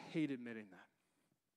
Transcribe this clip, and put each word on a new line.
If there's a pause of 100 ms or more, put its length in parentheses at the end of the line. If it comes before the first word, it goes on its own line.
(120)
hate
admitting
that. (760)